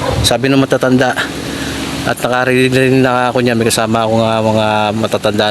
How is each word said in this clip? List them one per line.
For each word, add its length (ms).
Sabi 240
ng 80
matatanda. 560
At 120
nakarinig 520
na 120
rin 160
na 120
ako 120
niyan. 120
May 160
kasama 320
ako 160
nga 140
mga 240
matatanda 560